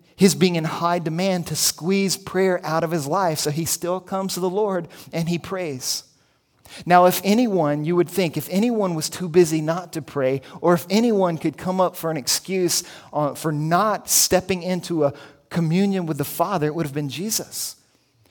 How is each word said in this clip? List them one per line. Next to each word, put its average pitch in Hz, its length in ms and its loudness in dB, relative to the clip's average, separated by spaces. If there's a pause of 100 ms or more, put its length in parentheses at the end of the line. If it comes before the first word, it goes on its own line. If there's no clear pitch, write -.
(160)
his 185 200 6
being 175 200 4
in 160 80 0
high 170 360 0
demand 170 480 -2
to 160 80 -6
squeeze 190 600 0
prayer 185 480 0
out 160 200 0
of 160 80 -2
his 151 160 -2
life. 165 320 0
So 151 100 -2
he 151 160 -2
still 180 340 -4
comes 190 360 -6
to 180 40 -6
the 185 100 0
Lord 190 380 -2 (240)
and 160 160 -4
he 170 120 0
prays. 165 640 -6 (840)
Now, 180 200 6
if 180 180 4
anyone, 185 600 2
you 175 120 0
would 175 140 2
think, 165 280 -2
if 143 120 -6
anyone 202 440 0
was 156 160 -4
too 180 180 -8
busy 160 340 4
not 170 320 -4
to 160 80 -6
pray, 135 400 -2 (200)
or 175 140 6
if 175 140 0
anyone 196 480 2
could 156 200 -4
come 185 240 -2
up 175 160 0
for 165 140 -4
an 160 60 -4
excuse, 180 680 -2 (280)
uh, 143 220 -2
for - 180 -4
not 170 580 0
stepping 185 520 2
into 175 420 -2
a 139 100 2 (360)
communion 180 560 0
with 151 140 -4
the 143 40 -2
Father, 170 440 -2
it 151 80 -4
would 165 100 -2
have 139 100 -8
been 147 140 -4
Jesus. 180 680 -8 (540)